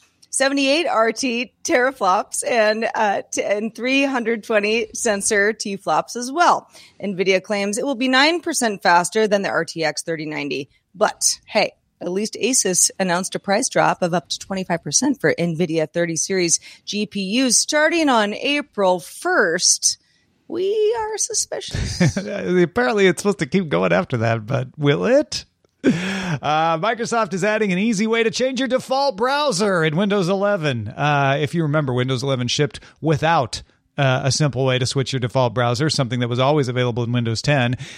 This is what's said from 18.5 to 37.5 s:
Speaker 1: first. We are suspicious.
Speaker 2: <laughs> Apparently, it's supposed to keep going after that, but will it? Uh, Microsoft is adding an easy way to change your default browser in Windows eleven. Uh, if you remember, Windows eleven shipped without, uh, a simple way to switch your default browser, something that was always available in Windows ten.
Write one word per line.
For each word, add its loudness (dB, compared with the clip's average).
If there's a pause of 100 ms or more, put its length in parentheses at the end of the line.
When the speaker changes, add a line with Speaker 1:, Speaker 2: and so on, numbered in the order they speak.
Speaker 1:
first. 0 (500)
We 0
are -6
suspicious. -2
Speaker 2:
<laughs> -
Apparently, 0
it's 2
supposed 0
to -2
keep 0
going 0
after 0
that, 0
but -4
will 2
it? 0 (380)
Uh, 0
Microsoft -2
is -2
adding 2
an 0
easy 0
way 2
to 2
change -2
your 0
default 0
browser 0
in 0
Windows 0
eleven. 0
Uh, 0
if -2
you 0
remember, 0
Windows 0
eleven -2
shipped 0 (180)
without, 0 (360)
uh, 2
a 0
simple 0
way 2
to -2
switch -2
your -2
default 0
browser, 0
something 0
that 0
was -2
always 2
available 0
in -2
Windows 0
ten. 2 (200)